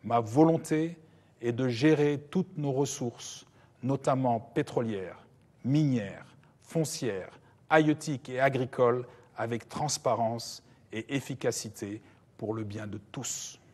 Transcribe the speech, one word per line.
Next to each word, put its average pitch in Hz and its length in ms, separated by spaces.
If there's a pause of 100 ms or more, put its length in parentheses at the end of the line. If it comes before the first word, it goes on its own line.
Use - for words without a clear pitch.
Ma 117 160
volonté 160 760 (420)
est 120 120
de 127 160
gérer 147 520 (100)
toutes - 280
nos 143 140
ressources, - 720 (360)
notamment 131 580
pétrolières, 110 840 (400)
minières, 123 640 (360)
foncières, 117 760 (300)
halieutiques 151 580
et 127 120
agricoles, 127 680 (300)
avec 113 320
transparence 117 960 (300)
et 110 220
efficacité 113 880 (340)
pour 104 160
le 110 120
bien 104 220
de 104 120 (120)
tous. - 480 (160)